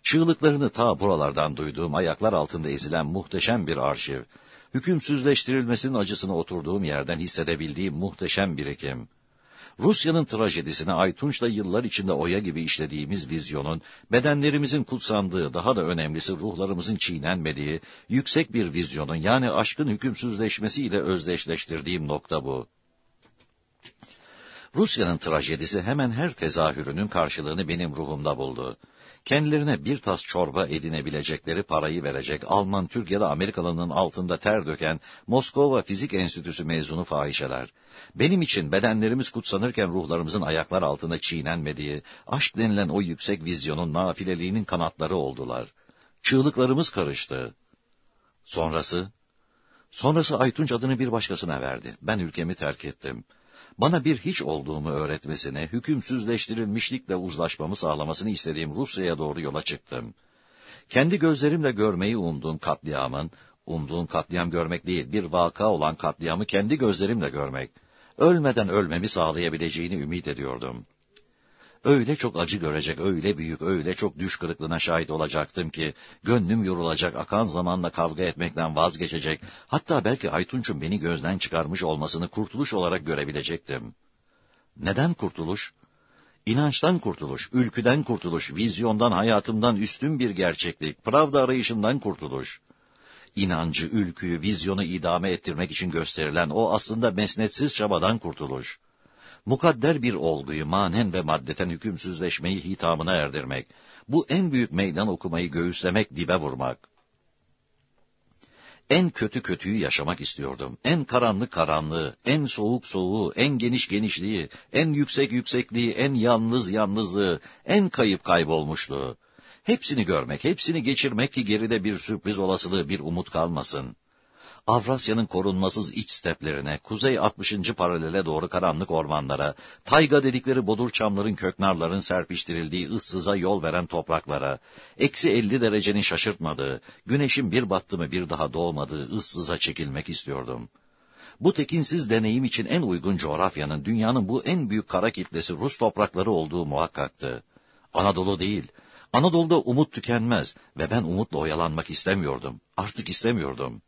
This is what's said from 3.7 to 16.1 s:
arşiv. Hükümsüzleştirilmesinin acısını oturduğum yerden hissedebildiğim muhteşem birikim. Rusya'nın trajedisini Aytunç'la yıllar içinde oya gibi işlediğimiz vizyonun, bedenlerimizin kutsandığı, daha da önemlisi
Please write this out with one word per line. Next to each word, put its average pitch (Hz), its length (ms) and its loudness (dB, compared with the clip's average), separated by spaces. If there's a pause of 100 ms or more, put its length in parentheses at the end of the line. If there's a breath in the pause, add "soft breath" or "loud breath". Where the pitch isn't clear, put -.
arşiv. 69 460 -2 (520 loud breath)
Hükümsüzleştirilmesinin 135 1200 0
acısını 95 420 -2
oturduğum 87 480 -2
yerden 73 340 -2
hissedebildiğim 80 760 -2
muhteşem 92 600 -2
birikim. 69 520 -6 (720 loud breath)
Rusya'nın 160 440 4
trajedisini 82 680 0
Aytunç'la 95 560 2
yıllar 104 360 0
içinde 95 280 -2
oya 87 260 2
gibi 82 240 -4
işlediğimiz 76 680 -4
vizyonun, 76 520 -4 (300 loud breath)
bedenlerimizin 143 720 2
kutsandığı, 95 680 -2
daha 101 220 2
da 87 80 2
önemlisi 80 480 -2